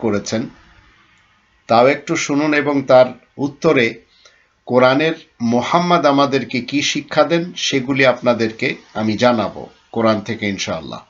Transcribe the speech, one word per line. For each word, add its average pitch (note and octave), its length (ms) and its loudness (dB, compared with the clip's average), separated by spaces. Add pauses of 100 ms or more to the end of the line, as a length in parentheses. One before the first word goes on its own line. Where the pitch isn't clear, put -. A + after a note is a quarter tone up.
করেছেন, G#2+ 380 -2 (1300)
তাও A#2 180 4
একটু D3 280 -2
শুনুন D3 380 -2
এবং C#3+ 300 0
তার B2+ 240 6 (300)
উত্তরে C#3 480 0 (840)
কোরআনের C3+ 480 2 (380)
মোহাম্মদ E3+ 520 2
আমাদেরকে C#3 560 0
কি C#3 220 -4
শিক্ষা D3+ 400 -2
দেন, E3 200 0 (220)
সেগুলি C3+ 400 0
আপনাদেরকে A#2 600 0 (260)
আমি G#2+ 240 -2
জানাবো G#2 460 0 (280)
কোরআন A2 300 0
থেকে G#2+ 280 -8
ইনশাআল্লাহ। D#2+ 600 -8